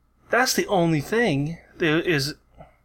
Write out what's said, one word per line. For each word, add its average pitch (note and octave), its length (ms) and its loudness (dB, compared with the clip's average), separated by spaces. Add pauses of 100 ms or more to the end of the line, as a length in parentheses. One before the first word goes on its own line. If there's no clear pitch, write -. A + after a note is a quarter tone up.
(300)
that's B3 240 2
the F3 140 -2
only E3+ 340 2
thing E3 560 -2 (240)
i-, F3+ 40 0
is, D#3 500 0 (500)